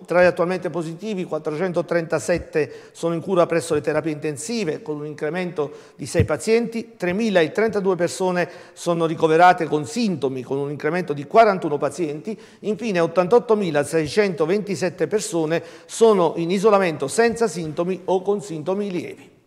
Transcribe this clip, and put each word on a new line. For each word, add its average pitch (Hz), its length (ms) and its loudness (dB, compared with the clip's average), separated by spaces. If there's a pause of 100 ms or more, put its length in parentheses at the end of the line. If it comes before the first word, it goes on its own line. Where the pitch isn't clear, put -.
Tra 175 180 4
gli - 20 8
attualmente 180 460 2
positivi, 170 520 -6
quattrocentotrentasette 160 1700 -2
sono 170 220 -4
in 165 80 -4
cura 175 240 4
presso 165 300 0
le 151 40 2
terapie 151 320 -2
intensive, 151 680 -4
con 151 160 -8
un 147 80 -10
incremento 151 680 -6 (240)
di 143 120 -12
sei 170 180 2
pazienti. 226 720 -2
Tremila 185 420 0
e 156 120 2
trentadue 196 440 0
persone 175 540 0 (240)
sono 165 320 0
ricoverate 165 600 6
con 147 200 -2
sintomi, 143 560 -2
con 135 160 -4
un 143 140 -4
incremento 160 420 -2
di 143 120 -8
quarantuno 185 520 4
pazienti. 151 600 -6 (240)
Infine, 202 380 -2
ottantottemilaseicentoventisetto 170 2000 0
persone 165 540 -2 (240)
sono 196 500 4
in 170 160 -2
isolamento 190 560 2
senza 226 400 2
sintomi 170 580 -4
o 185 180 0
con 202 180 -2
sintomi 190 500 -6
lievi. - 560 -10